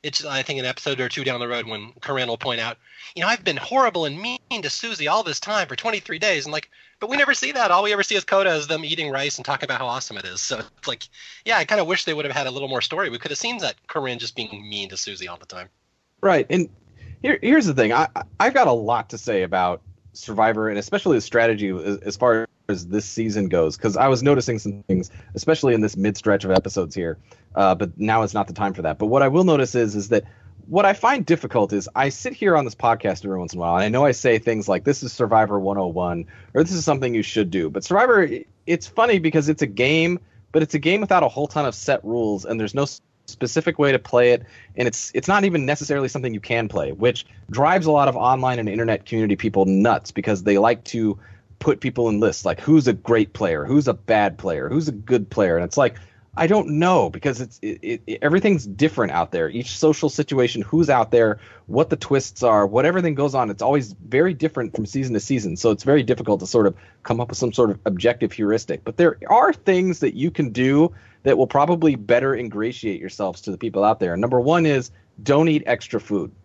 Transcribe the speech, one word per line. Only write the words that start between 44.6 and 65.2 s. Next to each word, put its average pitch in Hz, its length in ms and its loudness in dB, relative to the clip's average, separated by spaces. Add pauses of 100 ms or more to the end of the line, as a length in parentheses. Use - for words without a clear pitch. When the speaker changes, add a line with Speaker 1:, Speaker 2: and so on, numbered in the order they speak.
Speaker 2:
and 123 100 0
it's, - 260 -6
it's - 140 -2
not 196 160 4
even 165 220 0
necessarily 143 420 -2
something 127 260 -4
you 101 60 -6
can 113 300 -2
play, 76 240 -4
which 120 320 0 (260)
drives 151 340 2
a 160 60 4
lot 143 160 6
of 123 80 0
online 127 420 2
and 110 120 -2
internet 113 360 -2
community 110 300 0
people 98 300 0
nuts 98 460 2
because 98 320 -2
they 101 140 4
like 117 280 2
to 107 340 -2 (400)
put 151 200 0
people 120 300 -2
in 104 100 0
lists, 104 240 0
like, 95 160 -2
who's 147 300 4
a 110 40 2
great 110 380 2
player, 82 320 -2
who's 135 240 2
a 113 60 0
bad 104 440 0
player, 76 300 -4
who's 151 220 -2
a - 20 -6
good 110 380 -2
player, 92 260 2
and 85 80 0
it's - 140 -4
like, 127 200 2 (380)
I 165 120 0
don't 202 240 2
know, 156 380 2
because 113 300 -4
it's, 120 220 -12
it, 104 200 -8
it, 110 240 -6
it, - 160 -8
everything's 180 460 2
different 101 460 0
out 85 180 0
there. 82 160 0
Each 110 300 -8
social 156 320 2
situation, 127 540 0
who's 156 260 2
out 120 220 2
there, 110 280 4 (280)
what 143 220 0
the 156 60 2
twists - 480 -2
are, 107 240 6
what 120 180 2
everything 170 300 2
goes 139 180 0
on, 123 160 0
it's 98 120 -6
always 123 320 0
very 135 400 0
different 139 420 -4
from 107 100 -2
season 127 280 -4
to 104 80 0